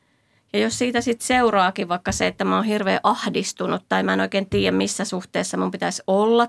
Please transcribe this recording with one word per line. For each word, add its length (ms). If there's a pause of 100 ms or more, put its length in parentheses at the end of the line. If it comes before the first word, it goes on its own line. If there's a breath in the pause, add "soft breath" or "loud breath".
(520)
ja 80
jos 180
siitä 220
sit 200
seuraakin 680
vaikka 240
se, 140
että 180
mä 120
oon 80
hirveän 380
ahdistunut 840
tai 140
mä 100
en 80
oikein 300
tiedä, 260
missä 280
suhteessa 520
mun 140
pitäisi 360
olla 420